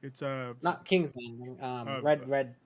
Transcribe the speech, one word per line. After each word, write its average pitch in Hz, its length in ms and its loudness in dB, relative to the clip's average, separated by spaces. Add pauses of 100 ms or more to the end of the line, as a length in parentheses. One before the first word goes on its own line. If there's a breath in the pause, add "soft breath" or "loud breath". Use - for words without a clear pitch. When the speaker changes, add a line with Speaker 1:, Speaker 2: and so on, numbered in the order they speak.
Speaker 1:
It's, 139 200 -10
uh, 131 380 -4
Speaker 2:
Not 170 240 0
King's 170 320 4
Landing. 123 460 -10
Um, 123 260 -4
Speaker 1:
uh, 135 140 -4
Speaker 2:
Red, 147 200 4
Speaker 1:
uh, 127 40 -10
Speaker 2:
Red, 135 400 0